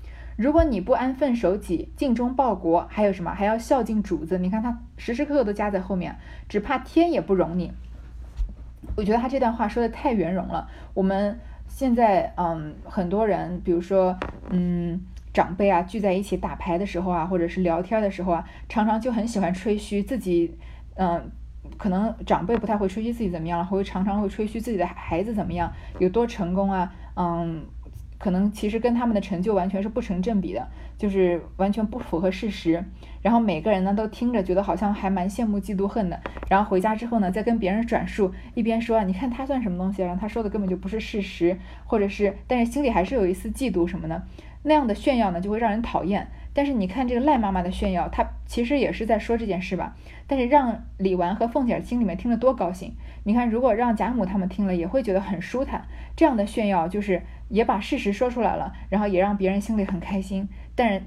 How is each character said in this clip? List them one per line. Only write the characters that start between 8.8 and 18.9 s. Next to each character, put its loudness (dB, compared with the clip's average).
我 0
觉 4
得 4
他 0
这 0
段 4
话 0
说 0
得 2
太 0
圆 0
融 -2
了。 -4
我 2
们 0
现 0
在， 4
嗯， -2
很 -2
多 2
人， 0
比 0
如 2
说， 2
嗯， 0
长 2
辈 4
啊， 4
聚 -6
在 2
一 0
起 -2
打 -4
牌 -2
的 -2
时 -6
候 0
啊， 0
或 0
者 2
是 -2
聊 2
天 0
的 2
时 -6
候 2
啊， -2
常 2
常 2